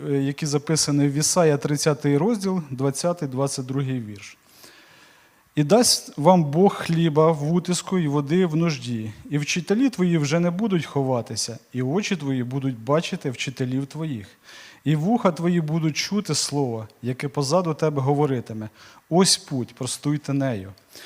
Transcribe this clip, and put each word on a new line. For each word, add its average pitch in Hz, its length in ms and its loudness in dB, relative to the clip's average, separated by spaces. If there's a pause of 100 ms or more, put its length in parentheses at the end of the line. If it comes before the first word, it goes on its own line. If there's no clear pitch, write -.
е, 143 40 0
які 139 340 -2
записані 143 640 2
в 139 40 0
Ісая, 156 440 4
тридцятий 143 640 2
розділ, 190 520 0
двадцятий, 139 580 -2
двадцять 135 380 -4
другий 131 340 -4
вірш. 104 360 -14 (1200)
«І 151 100 2
дасть 214 540 4
вам 170 260 6
Бог 170 300 4
хліба 165 580 2
в 147 200 -2
утиску 180 460 -2
і 160 100 0
води 147 380 2
в 151 100 -2
нужді, 120 560 -2 (180)
і 147 80 0
вчителі 196 520 0
твої 175 280 2
вже 147 220 2
не 175 100 2
будуть 185 360 0
ховатися, 120 720 -2 (140)
і 127 100 -4
очі 185 340 -2
твої 135 280 -2
будуть 127 340 -4
бачити 147 520 -2
вчителів 127 560 -4
твоїх, 139 400 -8 (580)
і 151 120 2
вуха 196 360 2
твої 175 280 2
будуть 156 360 0
чути 202 380 -2
слово, 120 540 -2 (140)
яке 127 260 -4
позаду 156 460 0
тебе 147 280 0
говоритиме: 131 640 0 (420)
ось 175 260 4
путь, - 380 -6
простуйте 147 580 -4
нею. 120 400 -2 (340)